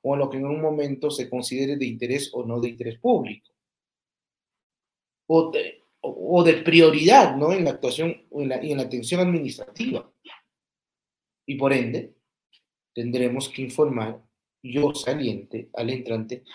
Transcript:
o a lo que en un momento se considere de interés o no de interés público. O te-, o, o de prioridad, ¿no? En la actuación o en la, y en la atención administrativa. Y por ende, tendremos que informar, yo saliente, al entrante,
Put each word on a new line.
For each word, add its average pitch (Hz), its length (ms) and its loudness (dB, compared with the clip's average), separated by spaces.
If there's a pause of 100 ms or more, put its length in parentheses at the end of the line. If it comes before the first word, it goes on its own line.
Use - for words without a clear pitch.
o 139 140 0
a - 20 0
lo 135 120 0
que 135 80 -6
en 135 80 -4
un 147 140 -4
momento 151 520 -2
se 127 180 -6
considere 131 480 -4
de 131 80 -4
interés 120 480 -4
o 123 100 -6
no 117 160 -4
de 120 100 -2
interés 117 280 -10
público. 156 500 -2 (1800)
O 160 240 4
te-, - 240 -4 (240)
o, 160 380 0
o 170 40 6
de 165 120 6
prioridad, 165 800 8
¿no? 151 180 0
En 190 100 0
la 139 80 2
actuación 151 580 -4
o 147 120 -6
en 131 80 -2
la, 127 140 -4
y 151 80 -6
en 139 60 -2
la 131 60 -4
atención 127 380 -2
administrativa. 175 880 -4 (1300)
Y 139 100 -8
por 135 180 2
ende, 120 400 -2 (800)
tendremos 123 560 -2
que - 120 -10
informar, 127 600 -2 (420)
yo 143 300 0
saliente, 117 800 -6
al 117 160 -4
entrante, 117 540 -6 (120)